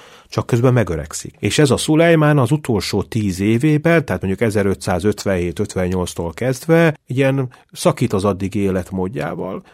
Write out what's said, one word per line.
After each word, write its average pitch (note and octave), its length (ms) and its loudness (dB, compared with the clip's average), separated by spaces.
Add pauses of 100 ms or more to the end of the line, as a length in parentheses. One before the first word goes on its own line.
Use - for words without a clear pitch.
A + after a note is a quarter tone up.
(300)
csak - 160 -2
közben B2 280 4
megöregszik. E2+ 680 -2
És - 180 0
ez D3 140 4
a - 60 4
Szulejmán D#3 600 4
az B2 140 2
utolsó A2 520 0
tíz G2 360 -2
évében, D3+ 640 2
tehát F#2 160 -4
mondjuk G2 260 0
ezerötszázötvenhét-ötvennyolctól F#2 1900 -2
kezdve, E3 540 0 (200)
egy B2+ 100 -4
ilyen C3+ 320 0 (220)
szakít - 420 -2
az G2 120 0
addig G2 300 -2
élet F#2+ 360 -2
módjával. F#2+ 720 -8 (100)